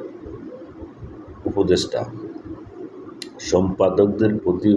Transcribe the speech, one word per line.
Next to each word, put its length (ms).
উপদেষ্টা, 600
সম্পাদকদের 960
প্রতি 380